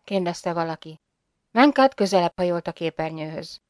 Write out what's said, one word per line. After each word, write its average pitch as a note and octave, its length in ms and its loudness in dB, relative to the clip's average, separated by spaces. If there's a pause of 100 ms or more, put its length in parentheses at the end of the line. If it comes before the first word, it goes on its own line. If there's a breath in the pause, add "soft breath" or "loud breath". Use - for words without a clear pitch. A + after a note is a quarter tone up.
kérdezte F3 500 -4
valaki. E3 480 -6 (500)
Venkat C4+ 420 4
közelebb F#3 420 2
hajolt F3 320 -2
a E3+ 40 -8
képernyőhöz. D#3+ 1000 -8